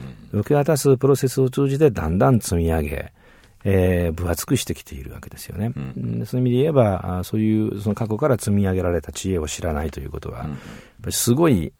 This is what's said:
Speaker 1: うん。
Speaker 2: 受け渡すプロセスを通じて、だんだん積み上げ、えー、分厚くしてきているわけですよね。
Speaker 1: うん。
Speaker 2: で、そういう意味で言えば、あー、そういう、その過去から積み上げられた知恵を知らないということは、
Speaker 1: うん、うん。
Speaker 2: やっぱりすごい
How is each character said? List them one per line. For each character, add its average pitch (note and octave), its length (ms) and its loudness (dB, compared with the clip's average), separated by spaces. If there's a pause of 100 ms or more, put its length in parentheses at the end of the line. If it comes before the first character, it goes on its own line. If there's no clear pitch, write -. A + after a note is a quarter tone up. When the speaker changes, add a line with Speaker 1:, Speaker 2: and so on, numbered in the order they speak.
(320)
Speaker 1:
う G#2+ 60 -2
ん。 - 20 2
Speaker 2:
受 - 80 -2
け D3 60 2
渡 C#3+ 240 2
す C#3 180 4
プ C3+ 120 2
ロ C#3 60 6
セ C3 140 2
ス C3 140 0
を B2+ 80 2
通 C#3 180 0
じ C3+ 100 -2
て、 D3+ 120 6
だ F2 180 -2
ん F2 80 2
だ C3 140 4
ん A2+ 100 4
積 - 140 -4
み E2 180 2
上 D#2+ 100 2
げ、 D2 300 -8 (520)
え F#2 440 4
ー、 E2 40 0
分 E2+ 180 -2
厚 - 160 -4
く C3+ 100 2
し - 80 -2
て - 100 -4
き - 80 -12
て - 120 -18
い C2+ 100 -14
る - 80 -14
わ - 80 -14
け - 80 -18
で - 80 -18
す - 120 -16
よ - 100 -10
ね。 A2+ 180 -4
Speaker 1:
う - 20 -8
ん。 B2 420 -6
Speaker 2:
で、 A#2 40 -6
そ B2+ 140 -4
う - 20 0
い - 20 0
う B2+ 40 2
意 B2 60 2
味 B2 40 2
で B2+ 60 4
言 D#3 80 2
え - 20 0
ば、 F#2 460 2
あ - 20 -2
ー、 - 20 -2
そ A2 140 -6
う A2 60 0
い G#2+ 260 2
う、 G2+ 140 -6
そ G#2 80 0
の G#2 40 0
過 G#2+ 140 -4
去 G#2+ 80 -2
か D3+ 120 0
ら A#2+ 100 2
積 - 120 -4
み G2+ 140 4
上 F#2 120 0
げ F2+ 60 0
ら F2 100 0
れ E2 100 0
た - 100 -14
知 - 180 -6
恵 F2+ 80 0
を D2+ 80 -4
知 - 140 -8
ら D#2+ 140 -4
な D2 100 -4
い D#2 60 -6
と - 100 -10
い C#2 60 -8
う - 40 -12
こ - 100 -10
と - 100 -10
は、 - 140 -10
Speaker 1:
う - 0 -
ん、 - 20 -6
う - 60 -6
ん。 - 0 -
Speaker 2:
や C#2 40 -10
っ - 40 -16 (420)
ぱ - 60 -12
り F2 40 -4
す - 220 2
ご D#3+ 160 4
い E2+ 300 0